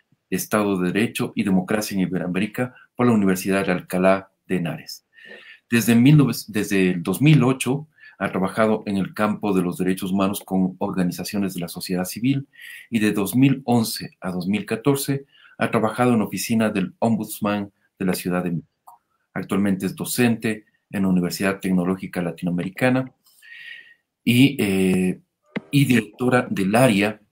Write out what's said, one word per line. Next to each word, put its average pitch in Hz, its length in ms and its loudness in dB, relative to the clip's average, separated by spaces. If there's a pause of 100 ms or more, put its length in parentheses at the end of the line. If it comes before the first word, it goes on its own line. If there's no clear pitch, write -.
(300)
Estado 101 480 -2
de 90 140 0
Derecho 117 420 -2
y 110 100 -2
Democracia 101 520 0
en 95 60 0
Iberoamérica 90 760 -4 (200)
por 123 120 2
la 120 60 4
Universidad 98 520 2
de 92 60 0
Alcalá 92 580 0 (160)
de 92 120 -2
Henares. 82 460 -8 (640)
Desde 117 280 2
mil 135 220 8
nove-, 120 300 2
desde 98 440 2
el 87 100 -4
dos 90 180 -2
mil 143 240 6
ocho 131 440 -2 (320)
ha 98 100 -2
trabajado 107 560 0
en 101 120 -2
el 90 180 -4
campo 107 360 -2
de 92 120 2
los 87 160 -4
derechos 92 320 -2
humanos 98 340 -2
con 92 320 0
organizaciones 92 800 -4
de 87 60 -6
la 85 80 -6
sociedad 90 360 -6
civil 131 420 -2 (440)
y 113 80 0
de 107 140 2
dos 101 220 -2
mil 135 300 4
once 120 460 0 (100)
a 90 80 -8
dos 87 160 -4
mil 101 220 -2
catorce 139 580 -2 (320)
ha 113 140 -2
trabajado 120 420 2
en 110 60 2
la 101 60 0
oficina 110 440 0
del 98 300 -4
Ombudsman 104 720 -2 (260)
de 98 80 -4
la 90 80 2
Ciudad 90 300 -2
de 87 80 -4
México. - 500 -10 (360)
Actualmente 95 480 -2
es 92 120 -6
docente 113 640 -2 (260)
en 101 120 -4
la 95 80 2
Universidad 92 500 0
Tecnológica 92 600 -2
Latinoamericana 92 920 -4 (1120)
y, 127 400 4
eh, 92 560 2 (520)
y 139 120 4
directora 123 640 2
del 98 240 0
área 107 460 4 (120)